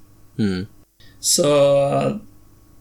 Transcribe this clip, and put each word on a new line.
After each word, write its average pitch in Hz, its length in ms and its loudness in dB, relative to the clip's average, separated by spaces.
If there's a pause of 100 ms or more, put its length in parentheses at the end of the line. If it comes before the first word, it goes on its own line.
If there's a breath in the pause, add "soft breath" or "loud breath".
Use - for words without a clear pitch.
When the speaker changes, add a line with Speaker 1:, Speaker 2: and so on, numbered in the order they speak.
(380)
Speaker 1:
Mm. 98 300 -2 (540 soft breath)
Speaker 2:
Så 139 1000 0 (600)